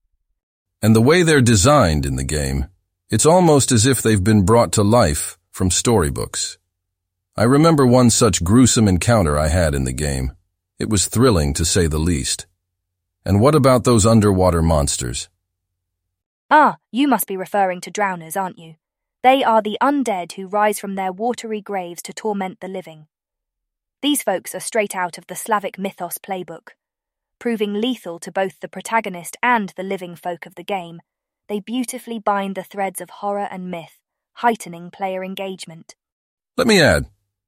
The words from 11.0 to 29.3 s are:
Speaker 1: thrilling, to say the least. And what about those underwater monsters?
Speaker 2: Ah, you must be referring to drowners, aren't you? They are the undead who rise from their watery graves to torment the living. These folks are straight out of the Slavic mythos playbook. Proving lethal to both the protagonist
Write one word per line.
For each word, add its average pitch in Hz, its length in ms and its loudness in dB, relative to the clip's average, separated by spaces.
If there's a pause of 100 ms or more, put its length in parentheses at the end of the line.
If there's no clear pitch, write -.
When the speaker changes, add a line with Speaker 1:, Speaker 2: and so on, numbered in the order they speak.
Speaker 1:
thrilling, 98 480 2
to 85 100 -2
say 87 220 2
the 76 120 -2
least. 78 480 -2 (800)
And 98 160 2
what 139 140 4
about 127 300 4
those 117 220 4
underwater 95 560 4
monsters? 71 640 -2 (1200)
Speaker 2:
Ah, 277 260 4 (140)
you 269 180 0
must 240 180 0
be 196 100 -8
referring 185 460 -2
to - 80 -14
drowners, 180 500 -6
aren't 180 180 -8
you? 160 180 -20 (460)
They 262 200 4
are 226 180 2
the 208 220 -4
undead 233 500 -2
who 190 140 -12
rise 208 320 -2
from 196 160 -10
their 190 180 -6
watery 220 480 -8
graves 180 420 -10
to - 100 -18
torment 196 480 -8
the 185 80 -12
living. 165 400 -16 (920)
These 285 220 -2
folks 180 320 -6
are 185 60 -12
straight 208 340 -4
out 180 240 -6
of 175 80 -20
the 185 80 -16
Slavic 202 440 -6
mythos 196 400 -10
playbook. 180 500 -12 (720)
Proving 214 340 -4
lethal 208 460 -8
to - 100 -16
both 190 300 -4
the 185 80 -14
protagonist 190 720 -8